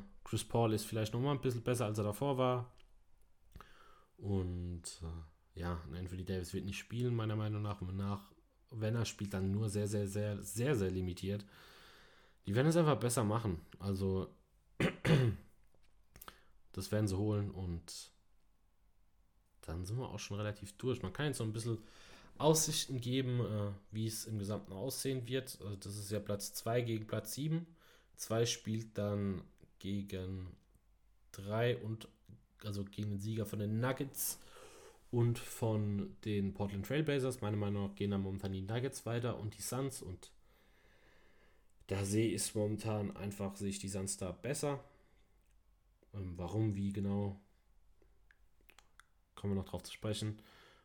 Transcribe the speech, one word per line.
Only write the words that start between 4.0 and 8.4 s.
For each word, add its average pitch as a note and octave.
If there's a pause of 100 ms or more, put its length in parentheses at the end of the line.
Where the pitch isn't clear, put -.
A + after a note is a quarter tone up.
Und, F2+ (200)
äh, E2
ja, E2+
und C#2
Anthony F2+
Davis F#2
wird F#2+
nicht G2
spielen, A#2+
meiner A2
Meinung G#2+
nach. G#2
Und F#2
nach, G2+ (400)